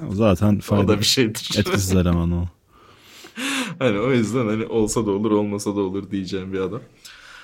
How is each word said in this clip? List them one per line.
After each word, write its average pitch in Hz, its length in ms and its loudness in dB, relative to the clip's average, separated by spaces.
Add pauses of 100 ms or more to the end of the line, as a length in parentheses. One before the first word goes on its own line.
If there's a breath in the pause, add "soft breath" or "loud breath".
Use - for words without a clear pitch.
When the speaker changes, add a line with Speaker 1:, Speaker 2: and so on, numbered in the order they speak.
(100)
Speaker 1:
O 98 40 -4
zaten 104 420 4
Speaker 2:
O 98 40 0
Speaker 1:
fayda-, 101 280 2
Speaker 2:
da 104 120 4
bir 104 40 0
şeydir. - 540 0
Speaker 1:
etkisiz 92 380 0
eleman 87 360 2
o. 87 200 0
Speaker 2:
<laughs> - 20 -20 (1200 loud breath)
Hani 113 200 0
o 127 140 0
yüzden 117 340 0
hani 110 200 -2
olsa 110 400 0
da 101 40 0
olur, 107 200 0
olmasa 104 460 -2
da 101 40 0
olur 95 300 -4
diyeceğim 95 420 -6
bir 95 80 -4
adam. 95 200 -6 (640 loud breath)